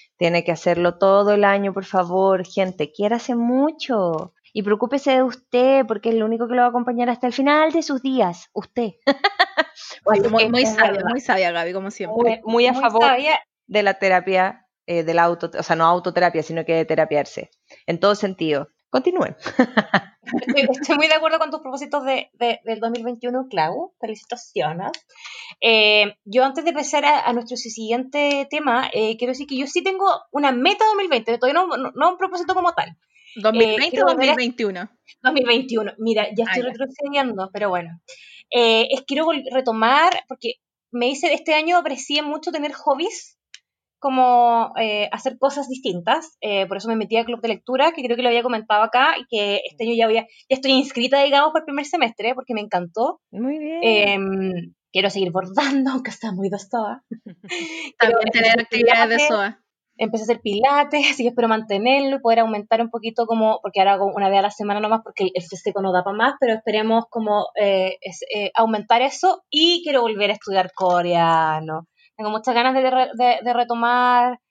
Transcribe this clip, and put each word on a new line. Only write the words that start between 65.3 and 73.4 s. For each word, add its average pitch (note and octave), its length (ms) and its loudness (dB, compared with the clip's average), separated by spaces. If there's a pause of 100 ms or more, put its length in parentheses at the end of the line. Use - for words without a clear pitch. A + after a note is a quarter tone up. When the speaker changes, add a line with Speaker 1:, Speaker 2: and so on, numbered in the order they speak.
Speaker 3:
el E3+ 100 -4
físico F#3+ 360 -6
no F#3+ 140 0
da F3+ 100 2
pa' G3 80 -4
más, A#3 280 0
pero A#3+ 120 2
esperemos A3 560 0
como, G#3 380 -2 (120)
eh, F#3+ 440 2
es, F#3 180 -14 (140)
eh, G3+ 200 -4
aumentar A3+ 460 2
eso C#4 480 0
y E4+ 340 2
quiero C#4 200 2
volver G#3 260 0
a G3 60 -2
estudiar F#3+ 400 -2
coreano. E3 1120 0 (300)
Tengo G#3+ 140 -6
muchas A3+ 240 -4
ganas B3 200 2
de C4 160 2
re-, B3+ 240 2
de, B3 280 2